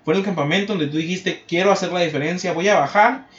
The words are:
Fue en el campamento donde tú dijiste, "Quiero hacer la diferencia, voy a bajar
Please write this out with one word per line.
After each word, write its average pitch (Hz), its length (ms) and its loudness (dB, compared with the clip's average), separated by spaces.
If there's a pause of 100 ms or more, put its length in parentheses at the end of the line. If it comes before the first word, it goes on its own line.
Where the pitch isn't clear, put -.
Fue 156 100 2
en 196 60 2
el 190 40 0
campamento 190 480 -2
donde 160 140 -2
tú 147 100 -4
dijiste, 170 500 -4
"Quiero 185 240 2
hacer 185 220 0
la 180 80 0
diferencia, 170 540 -2
voy 175 140 0
a 196 100 4
bajar 208 480 2 (120)